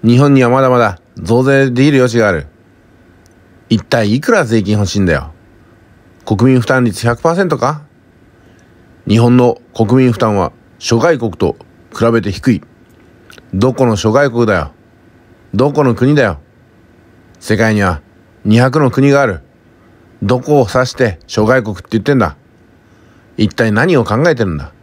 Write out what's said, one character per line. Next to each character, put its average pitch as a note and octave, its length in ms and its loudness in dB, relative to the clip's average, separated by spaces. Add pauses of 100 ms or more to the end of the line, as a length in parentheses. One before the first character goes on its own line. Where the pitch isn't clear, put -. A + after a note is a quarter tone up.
日 A#2+ 140 4
本 C#3+ 140 4
に C3+ 120 4
は A#2+ 40 2
ま B2+ 120 2
だ C3 100 2
ま B2 80 2
だ G#2 220 0 (160)
増 A2+ 260 0
税 C3+ 300 2
で B2 100 0
き D3 80 4
る C#3+ 60 0
余 B2+ 120 2
地 A#2 120 -2
が G#2 80 2
あ F#2+ 40 0
る。 D#2 140 -6 (1200)
一 A2+ 160 -2
体 A2 300 -2
い C#3+ 60 -2
く - 100 -4
ら G3+ 140 2
税 A2+ 180 0
金 G2+ 120 -2
欲 G#2 120 0
し - 80 -8
い G2+ 60 -2
ん F#2+ 60 0
だ E2+ 60 0
よ。 C#2+ 200 -6 (920)
国 A2+ 280 2
民 B2+ 80 2
負 A2+ 80 -8
担 C3 160 0
率 G#2 200 -4
百 A#2+ 160 -2
パ E3 120 0
ー F3 40 -2
セ G3 60 0
ン F#3 60 -2
ト D3+ 100 -2
か？ D3 260 -4 (1200)
日 G#2 100 2
本 A#2+ 180 4
の B2 240 2 (140)
国 A#2+ 300 2
民 A#2+ 80 2
負 G#2 80 -4
担 G#2+ 160 0
は F2+ 160 -4 (260)
諸 A#2 220 -2
外 D#3+ 180 0
国 A2+ 140 -6
と - 240 -4 (360)
比 - 200 -2
べ A2+ 100 0
て - 80 -6
低 A#2 220 -2
い。 G2+ 100 -2 (920)
ど A2 220 0
こ C3 120 0
の A2 100 0
諸 G#2+ 160 -2
外 C#3 180 2
国 A#2 160 0
だ G#2 80 0
よ。 D2+ 160 -4 (840)
ど B2 200 0
こ D3 100 0
の A#2+ 140 0
国 C3+ 180 0
だ C#3+ 80 2
よ。 F2 160 -2 (1000)
世 - 160 -4
界 A2 180 0
に G#2 80 0
は F2 200 -4 (420)
二 A2 160 4
百 B2+ 180 0
の D3+ 140 0
国 C#3 180 2
が C#3 100 2
あ C#3 60 0
る。 F2+ 140 -4 (840)
ど B2 160 -2
こ C#3+ 240 0
を A2+ 100 0
指 B2+ 140 0
し - 100 -12
て G#2+ 300 -2
諸 - 180 -2
外 A#2+ 200 0
国 G#2 100 -8
っ - 60 -16
て - 100 -20
言 A2+ 100 -2
っ A2 40 -14
て D3 100 0
ん C3 40 2
だ。 F2 180 -2 (1000)
一 A2 160 -2
体 A2 200 -2
何 D3+ 240 0
を A#2 80 2
考 A2+ 260 -2
え D3 60 0
て A#2 80 -2
る F#2 60 -4
ん D#2 80 -6
だ。 C#2 140 -14 (100)